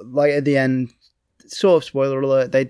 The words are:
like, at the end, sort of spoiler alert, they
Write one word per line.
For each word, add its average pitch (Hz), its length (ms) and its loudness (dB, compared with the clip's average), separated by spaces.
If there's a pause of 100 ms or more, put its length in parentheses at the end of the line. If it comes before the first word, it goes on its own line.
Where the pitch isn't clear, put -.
like, 143 280 0
at 143 140 -2
the 143 120 2
end, 131 360 -2 (540)
sort 170 360 2
of - 40 -16
spoiler 135 340 -2
alert, 135 300 0
they 131 180 0